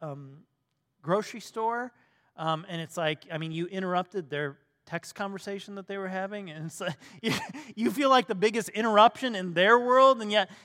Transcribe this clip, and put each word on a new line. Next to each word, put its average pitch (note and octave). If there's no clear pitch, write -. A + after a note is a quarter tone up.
um, C#3+
grocery G3+
store. A#3
Um, D#3+
and E3+
it's D#3+
like, D#3
I D#3
mean, D#3+
you E3
interrupted F3+
their C#3+
text -
conversation G3
that G3
they G3
were F#3+
having. F#3+
And D#3
it's -
like, F3
<laughs> -
you, A3+
you A3+
feel C#4
like B3+
the G#3+
biggest G#3
interruption A3+
in F#3
their G3+
world. B3+
And G#3
yet G#3